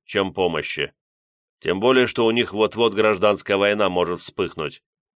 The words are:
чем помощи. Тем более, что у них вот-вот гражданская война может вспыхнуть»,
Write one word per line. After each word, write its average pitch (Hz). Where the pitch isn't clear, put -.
чем 98
помощи. 82
Тем 92
более, 127
что 113
у 113
них 120
вот-вот 107
гражданская 104
война 101
может 87
вспыхнуть», -